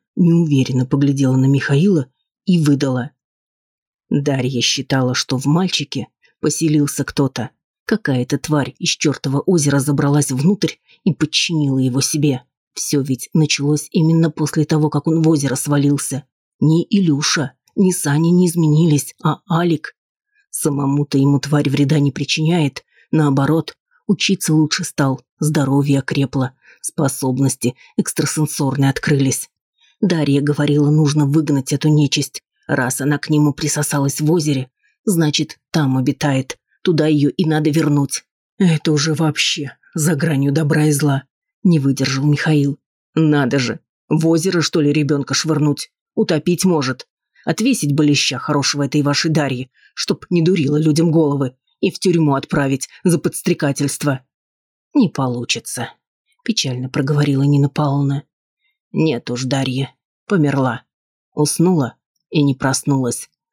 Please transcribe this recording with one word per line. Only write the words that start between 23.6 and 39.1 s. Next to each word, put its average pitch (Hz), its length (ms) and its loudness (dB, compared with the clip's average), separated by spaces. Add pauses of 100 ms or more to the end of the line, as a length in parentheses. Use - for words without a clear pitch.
учиться 185 480 0
лучше 156 300 0
стал, 135 380 -2 (160)
здоровье 143 640 2
окрепло, 135 520 -4 (280)
способности 131 960 -2 (220)
экстрасенсорные 143 920 -2
открылись. 135 600 -2 (500)
Дарья 151 400 2
говорила, 147 500 2
нужно 151 360 2
выгнать 147 460 0
эту 151 160 0
нечисть. 147 540 0 (240)
Раз 127 340 -2
она 143 180 0
к - 120 -10
нему 147 220 4
присосалась 143 680 -4
в 156 100 0
озере, 147 400 -2 (340)
значит, 160 540 -2 (140)
там 135 240 2
обитает. 131 600 -2 (260)
Туда 156 260 2
её 147 200 2
и - 160 -2
надо 156 260 0
вернуть. 143 540 0 (340)
«Это 170 340 2
уже 151 220 0